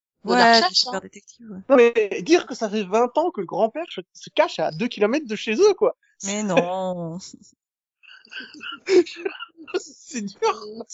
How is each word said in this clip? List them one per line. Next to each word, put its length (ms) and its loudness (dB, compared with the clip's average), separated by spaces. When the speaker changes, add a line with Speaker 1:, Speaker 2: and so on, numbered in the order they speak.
Speaker 1:
de 80 -2
Speaker 2:
Ouais, 60 4
Speaker 1:
la 140 8
Speaker 2:
des 60 8
Speaker 1:
recherche, 160 2
Speaker 2:
super 200 0
Speaker 1:
hein. 60 -6
Speaker 2:
détectives, 500 -20
ouais. 80 -14
Speaker 3:
Non, 80 6
mais 460 4
dire 240 2
que 100 -10
ça 120 -4
fait 140 -4
vingt 340 0
ans 140 2
que 100 -6
le 60 -8
grand-père 420 -2
se, 120 -12
se 180 -20
cache 280 0
à 140 -2
deux 160 -4
kilomètres 400 -2
de 80 -6
chez 180 -6
eux, 200 4
quoi. 220 0
Speaker 2:
Mais 140 -4
Speaker 3:
C'est 40 -4
Speaker 2:
non. 760 -2
Speaker 3:
<laughs> 1700 -20
C'est 440 -10
dur. 420 -4